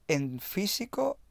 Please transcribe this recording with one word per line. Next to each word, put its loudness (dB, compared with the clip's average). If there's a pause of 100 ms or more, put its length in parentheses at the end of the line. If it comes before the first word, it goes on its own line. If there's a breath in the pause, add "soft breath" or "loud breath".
En 2
físico -2 (140)